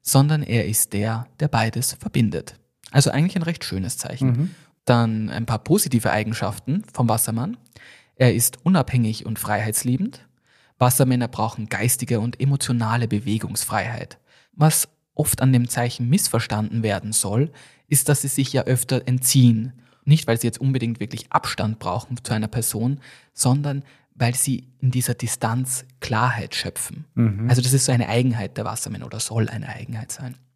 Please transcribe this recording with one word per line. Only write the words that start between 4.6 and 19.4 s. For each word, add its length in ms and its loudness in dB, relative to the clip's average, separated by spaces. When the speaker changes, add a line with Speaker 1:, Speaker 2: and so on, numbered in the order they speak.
Speaker 1:
Dann 420 2
ein 160 -6
paar 140 -2
positive 520 0
Eigenschaften 720 -2
vom 160 2
Wassermann. 480 -2
Er 160 6
ist 300 0
unabhängig 600 2
und 140 -6
freiheitsliebend. 880 -2
Wassermänner 500 4
brauchen 400 -6
geistige 520 -2
und 200 -4
emotionale 680 0
Bewegungsfreiheit. 1080 -4
Was 360 2
oft 260 -2
an 120 4
dem 160 4
Zeichen 400 -2
missverstanden 760 0
werden 300 -2
soll, 380 0
ist, 200 2
dass 140 4
sie 60 -4
sich 240 -2
ja 120 0
öfter 440 0
entziehen. 640 4